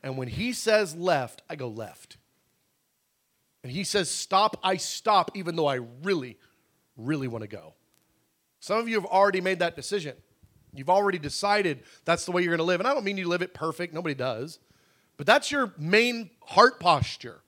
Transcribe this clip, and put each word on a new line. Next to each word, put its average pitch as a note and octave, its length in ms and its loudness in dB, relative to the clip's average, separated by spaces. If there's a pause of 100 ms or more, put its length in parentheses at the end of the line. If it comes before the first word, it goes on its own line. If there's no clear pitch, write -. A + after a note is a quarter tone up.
And C3 160 -8
when B2+ 100 -6
he A#3 240 -4
says G#3+ 420 2
left, E3 540 0
I D#3+ 80 -10
go B2+ 120 -8
left. G#2+ 500 -14 (1400)
And B2+ 100 -12
he F3+ 100 -4
says F#3+ 280 -2
stop, - 520 0
I F#3+ 140 0
stop, - 580 0
even F3 220 -6
though D#3+ 100 2
I C#3 100 0
really, B2+ 640 -4 (600)
really C3+ 300 -4
wanna A2+ 180 -8
go." F2 260 -16 (880)
Some G3+ 160 -2
of A#3 140 -2
you A3 100 0
have F3+ 60 -8
already F#3+ 340 4
made F3+ 200 -2
that E3+ 140 0
decision. D3+ 440 -8 (560)
You've C3+ 160 -4
already F#3+ 280 4
decided E3+ 640 -2 (220)
that's E3 220 0
the F#3 60 -6
way F3+ 100 2
you're E3+ 120 2
gonna E3 120 0
live. F3+ 140 2
And G3+ 60 -2
I C4+ 60 0
don't C#4 120 -2
mean G3+ 120 -4
you F#3+ 100 -6
live E3+ 140 -2
it F3+ 140 -8
perfect. D#3+ 400 -6
Nobody D#3+ 200 -4
does. B2+ 440 -8 (580)
But C#3+ 100 -8
that's B3 240 6
your C4+ 280 -2
main A3 500 2 (140)
heart B3 360 6
posture. C#3+ 680 0